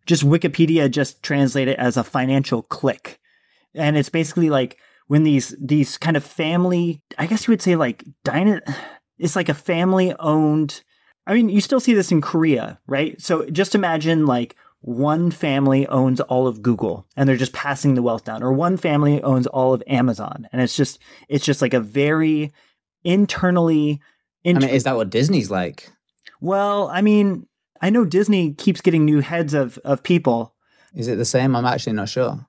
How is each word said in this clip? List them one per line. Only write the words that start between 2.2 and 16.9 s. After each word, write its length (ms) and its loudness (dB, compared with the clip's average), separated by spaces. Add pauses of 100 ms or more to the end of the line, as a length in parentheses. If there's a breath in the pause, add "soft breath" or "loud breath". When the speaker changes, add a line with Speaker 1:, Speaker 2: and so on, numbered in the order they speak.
Speaker 1:
clique. 560 -6 (560)
And 200 0
it's 140 0
basically, 400 0
like, 300 -2 (260 soft breath)
when 160 2
these, 400 2
these 380 0
kind 180 -2
of 60 -2
family, 800 -2 (120)
I 120 -2
guess 180 -4
you 60 2
would 100 2
say, 140 2
like, 300 -2 (180)
dyna-, 400 0 (560 loud breath)
it's 160 -4
like 140 -2
a 40 -2
family 640 0
owned, 640 0 (460)
I 80 0
mean, 140 4
you 120 4
still 180 0
see 140 2
this 180 2
in 80 4
Korea, 680 0
right? 340 -4
So 300 -2
just 240 0
imagine, 500 0
like, 300 0 (240 soft breath)
one 500 -2
family 560 0
owns 360 0
all 260 0
of 160 -4
Google 420 -2 (100)